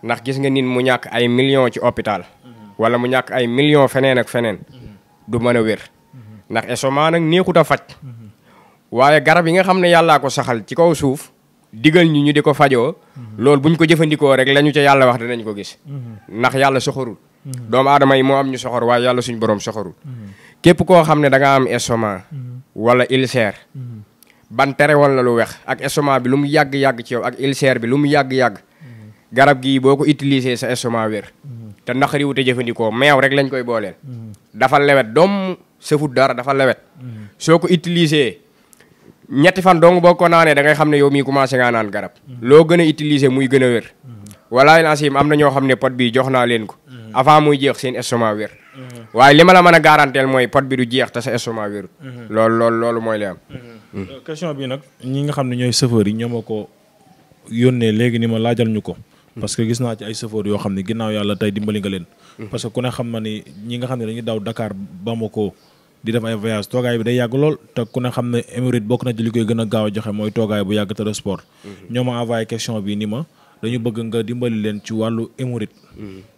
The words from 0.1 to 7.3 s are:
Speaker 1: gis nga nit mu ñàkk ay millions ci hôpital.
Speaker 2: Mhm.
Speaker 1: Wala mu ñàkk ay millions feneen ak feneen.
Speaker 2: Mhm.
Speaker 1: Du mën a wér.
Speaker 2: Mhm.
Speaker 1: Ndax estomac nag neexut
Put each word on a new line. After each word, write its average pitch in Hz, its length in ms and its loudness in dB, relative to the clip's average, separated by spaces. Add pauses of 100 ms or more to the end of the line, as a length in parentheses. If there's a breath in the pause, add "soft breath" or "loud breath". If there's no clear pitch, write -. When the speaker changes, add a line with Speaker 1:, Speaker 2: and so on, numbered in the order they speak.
Speaker 1:
gis 135 140 -4
nga 139 120 -2
nit 135 140 0
mu 127 180 -2
ñàkk 127 280 -2
ay 120 180 0
millions 131 440 2
ci - 80 -8
hôpital. 110 420 -2 (220)
Speaker 2:
Mhm. 110 340 -20
Speaker 1:
Wala 117 200 0
mu 120 80 -2
ñàkk 127 260 -2
ay 123 140 -2
millions 139 440 2
feneen 131 280 0
ak 117 100 -4
feneen. 117 300 -4
Speaker 2:
Mhm. - 360 -20 (340)
Speaker 1:
Du 113 100 -4
mën 120 180 0
a 117 60 2
wér. 110 160 -2 (340)
Speaker 2:
Mhm. 110 380 -20
Speaker 1:
Ndax 113 180 -2
estomac 139 440 0
nag 170 100 0
neexut 170 340 0